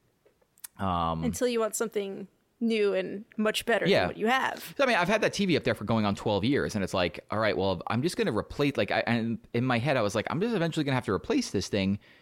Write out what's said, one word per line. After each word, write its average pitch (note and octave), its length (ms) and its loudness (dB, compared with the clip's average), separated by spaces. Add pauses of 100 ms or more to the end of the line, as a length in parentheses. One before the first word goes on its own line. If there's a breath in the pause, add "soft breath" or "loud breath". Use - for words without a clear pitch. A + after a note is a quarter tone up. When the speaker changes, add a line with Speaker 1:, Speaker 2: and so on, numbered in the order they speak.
(800)
Speaker 1:
Um, E2+ 440 0
Speaker 2:
Until A#3+ 260 -2
you A#3 120 0
want G#3+ 160 -2
something G3+ 500 -6 (360)
new G#3+ 320 2
and F#3+ 320 -4 (100)
much G#3+ 300 0
better G#3 200 2
Speaker 1:
Yeah. E3+ 140 6
Speaker 2:
than F2+ 80 4
what - 80 -6
you G#3 120 -2
have. - 500 -2
Speaker 1:
So, C#4 60 4
I - 20 4
mean, A#3 100 4
I've E3 120 2
had G#3+ 120 2
that - 140 2
T G3+ 100 0
V E3+ 140 4
up - 60 -4
there A#2 100 2
for G#2+ 100 -10
going G#2+ 220 2
on G2+ 80 2
twelve G2+ 300 0
years, A2 300 0
and G2+ 80 -2
it's F#2 120 -2
like, F2+ 260 0 (100)
all G#2 80 -4
right, A2 180 2
well, F#2 320 0
I'm A2+ 120 0
just E3 160 -2
gonna F#3 180 0
replace, C#3 440 -2
like, G#2 120 2
I, F#2+ 160 2
and A2+ 320 0 (140)
in A#2+ 140 0
my B2 120 2
head, C3 200 0
I A2+ 40 2
was G2+ 120 0
like, G#2+ 160 0
"I'm D3+ 100 -2
just A#3 140 0
eventually E3 300 0
gonna C3+ 100 -2
have B2 100 -2
to A2 80 0
replace - 380 0
this G2 180 -2
thing," G2 300 0 (240 loud breath)